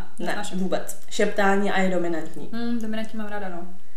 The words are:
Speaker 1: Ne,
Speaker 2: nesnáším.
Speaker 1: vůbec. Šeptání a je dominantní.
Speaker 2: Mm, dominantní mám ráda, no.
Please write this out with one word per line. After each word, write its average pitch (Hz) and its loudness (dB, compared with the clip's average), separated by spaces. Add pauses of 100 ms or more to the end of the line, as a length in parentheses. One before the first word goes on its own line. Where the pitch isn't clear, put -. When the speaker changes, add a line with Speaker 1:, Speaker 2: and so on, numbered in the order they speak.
(200)
Speaker 1:
Ne, - -2
Speaker 2:
nesnáším. 185 0
Speaker 1:
vůbec. 165 0 (100)
Šeptání 196 2
a 190 0
je 190 2
dominantní. 170 0
Speaker 2:
Mm, 233 0
dominantní 220 0
mám 208 -2
ráda, 208 -2
no. 175 0 (300)